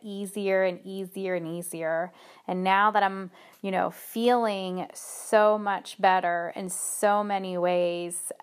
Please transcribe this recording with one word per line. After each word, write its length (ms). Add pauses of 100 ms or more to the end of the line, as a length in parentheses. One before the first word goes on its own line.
easier 600
and 200
easier 500
and 140
easier. 640 (360)
And 160
now 280
that 100
I'm, 300 (320)
you 80
know, 180
feeling 1040
so 640
much 420
better 560
in 140
so 540
many 340
ways 760 (120)